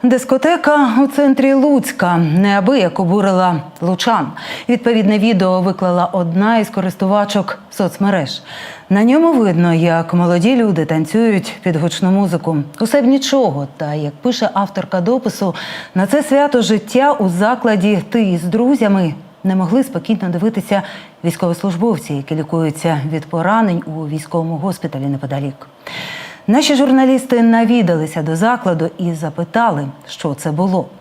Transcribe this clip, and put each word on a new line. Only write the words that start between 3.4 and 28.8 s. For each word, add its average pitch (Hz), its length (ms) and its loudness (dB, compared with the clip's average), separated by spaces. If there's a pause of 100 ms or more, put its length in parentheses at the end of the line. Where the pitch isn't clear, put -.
лучан. 180 520 -2 (360)
Відповідне 220 500 2
відео 190 420 2
виклала 180 520 0
одна 185 460 0
із 214 120 -2
користувачок 196 880 -2 (120)
соцмереж. 190 720 -2 (480)
На 202 140 4
ньому 320 280 4
видно, 175 420 2
як 165 400 2
молоді 175 420 2
люди 196 280 2
танцюють 185 680 0 (100)
під 175 140 0
гучну 175 340 0
музику. 175 460 0 (240)
Усе 247 220 2
б - 20 0
нічого, 247 720 0
та, 151 180 -6
як 147 200 -6
пише 240 400 -2
авторка 190 460 -4
допису, 214 540 -2 (400)
на 190 120 2
це 277 160 2
свято 285 400 2
життя 220 500 2
у 190 160 0
закладі 208 840 0
ти 190 320 0
з - 20 -10
друзями 202 680 2 (300)
не 190 120 0
могли 190 280 2
спокійно 208 440 -4
дивитися 190 540 -2 (420)
військовослужбовці, 170 880 -2
які 143 220 -4
лікуються 156 680 -2 (120)
від 156 120 -6
поранень 180 600 0
у 156 220 -8
військовому 160 480 -6
госпіталі 147 500 -6
неподалік. 139 600 -6 (840)
Наші 285 260 4
журналісти 262 680 4
навідалися 220 800 2
до 160 140 -2
закладу 185 640 0